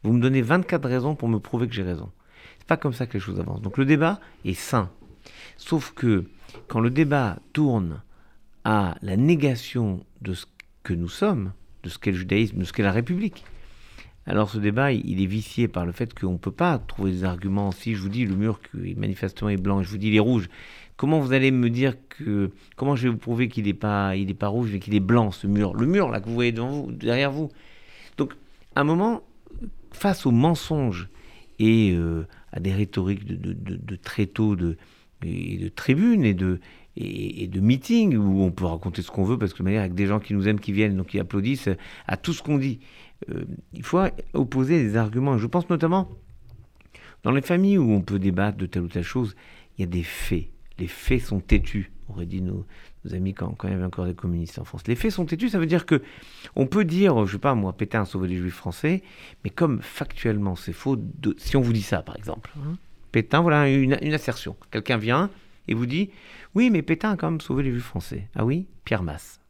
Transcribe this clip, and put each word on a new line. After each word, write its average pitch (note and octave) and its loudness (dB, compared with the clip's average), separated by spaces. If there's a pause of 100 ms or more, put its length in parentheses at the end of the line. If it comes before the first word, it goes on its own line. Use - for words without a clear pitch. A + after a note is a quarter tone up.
vous A2 4
me A#2+ 4
donnez C3 4
vingt-quatre D3 0
raisons B2+ 0
pour A#2+ -4
me A2+ 2
prouver A#2 -2
que A#2+ -8
j'ai G2+ -4
raison. » F2+ -6 (480)
C'est - -20
pas D#3+ 2
comme C#3 -2
ça A#2+ -4
que - -12
les G2+ -2
choses F#2+ -6
avancent. F#2+ -6
Donc G2+ -4
le C3+ 4
débat D#3 2 (240)
est F2+ -2
sain. G2 -2 (680)
Sauf - -4
que G#2 2 (420)
quand A2+ 0
le A#2+ 4
débat C#3 2 (140)
tourne A2 0 (640)
à G2+ 2
la F#2+ -2
négation B2+ 2 (180)
de F#2 -4
ce - -12 (360)
que - -2
nous E2+ -2
sommes, B2 -2 (300)
de F2 -10
ce - -12
qu'est G2+ 0
le F2+ -2
judaïsme, G2 0
de F#2 -2
ce - -8
qu'est A2+ -2
la G2 4
République, F3 -2 (800)
alors G2+ 0
ce A2 -4
débat, A2 2
il, A2+ 0
il F#2 0
est F#2+ 2
vicié G#2+ -2
par F2 -4
le F2 -4
fait - -6
qu'on F#2 -2
ne F2 -2
peut - -4
pas E3 0
trouver - -2
des F#2 -2
arguments. F#2+ 0
Si A2+ -4
je G2 -4
vous G2 -4
dis A#2 -2
le F#2+ 0
mur G#2 0
qui F2+ -10
manifestement G2+ -4
est G2+ 0
blanc, G2 0
je F#2 -4
vous G#2 -8
dis G#2 -2
il G#2+ 4
est G#2+ 10
rouge, G#2+ 2 (480)
comment D#3 2
vous C3 0
allez C3+ 4
me B2 4
dire B2+ 0 (120)
que... G2+ -2 (240)
Comment C#3 0
je A#2+ 0
vais B2+ 4
vous A2+ 0
prouver A#2+ 0
qu'il G#2 0
est G2 2
pas, G2+ 0
il G2 -2
est F#2+ -2
pas G2+ -2
rouge A2+ 0
mais G2+ -4
qu'il G#2 -4
est G#2 6
blanc G#2+ 4
ce - -6
mur, G2+ 4
le A#2 2
mur F3+ 4
là A2 -2
que G2 -10
vous A#2 -4
voyez A#2+ 2
devant A#2 -4
vous, C3+ -6
derrière B2 0
vous. D3 -4 (680)
Donc - -2 (420)
à C#3 4
un - 4
moment, F#3 2 (680)
face - 0
aux C3 4
mensonges B2 2 (500)
et, A2 6
euh, E2 0 (260)
à - -8
des F#2 -2
rhétoriques G2 -2
de, F#2+ -6
de, F#2 -6
de, F2 -8
de G2 -10
tréteaux, G#2 0
de, E2+ -2 (440)
et F2 -6
de F2+ -6
tribunes F3+ 4
et G#2+ 6
de, F#2 2 (380)
et, G2 -8
et F#2 -8
de F#2+ -4
meetings C3+ 4
où G2 4
on F#2 4
peut F2+ -4
raconter E2+ -4
ce - -10
qu'on F#2+ 0
veut A#2 2
parce G2+ -2
que - -18
de G2 -4
manière G2+ 2
avec F2 -2
des G2 0
gens G#2 2
qui G#2 -8
nous G2 2
aiment, G#2+ 2
qui G2+ -6
viennent, G2+ 2
donc F#2 -2
qui G2 -2
applaudissent G2+ -2 (380)
à F#2+ -4
tout - -4
ce - -6
qu'on D#3 0
dit. C3 -2 (480)
Euh, - -8 (300)
il - -12
faut F3 0 (320)
opposer C3+ 2
des G#2+ 0
arguments. A#2+ 2
Je A2 0
pense E3+ -2
notamment F3 0 (1120)
dans A2+ 2
les C3+ 2
familles F#3+ 4
où B2 6
on G2+ 6
peut G2+ -2
débattre G2 2
de G2 -4
telle F2 -4
ou E2+ -6
telle F2 -4
chose, A2+ -4 (400)
il F#2+ -4
y - 0
a - -2
des F2 -2
faits. - -4 (320)
Les F2+ -6
faits - 0
sont G2 -2
têtus, - 2 (160)
auraient F#2 -8
dit F#2 -6
nos, F#2 -4 (400)
nos - -8
amis F#2+ -2
quand, - -6
quand F#2+ -8
il F#2+ -2
y - -2
avait F#2 -2
encore F2+ -4
des F2+ -2
communistes E2+ -4
en E2 -8
France. - -12
Les A#2+ 0
faits A3 0
sont F3+ -2
têtus, G3 -2
ça G3+ 0
veut E3 2
dire E3 2
que D3+ 4 (560)
on C3 4
peut G3 4
dire, D#3+ 4
je F#2 -4
sais G2+ -6
pas C#3 2
moi, G2 0
Pétain A2 -2
a G2 0
sauvé F#2 -2
les F2+ -2
Juifs F2+ -4
français, D#3 -2 (420)
mais - -4
comme D3+ 0
factuellement G#2 -2
c'est - -8
faux, C3+ -2
de, - -4
si - 0
on - 6
vous A#2 2
dit G#2+ 0
ça F2+ -2
par - -14
exemple, - -12
hein, D3+ -8 (340)
Pétain, B2+ 2
voilà D3 6
une, C3+ 4
une D3+ 0
assertion. - -6 (140)
Quelqu'un A#2 -2
vient B2 2 (400)
et A2 0
vous A#2 0
dit, D#3+ -2 (460)
oui, A#3+ 6
mais F3+ 4
Pétain E3 0
a G3 2
quand D#3+ -2
même D#3+ -4
sauvé C3+ -2
les C3+ 0
Juifs A#2+ -4
français. - -8
Ah G#2+ 0
oui ? E3 0 (200)
Pierre F#2+ 0
Masse. - -10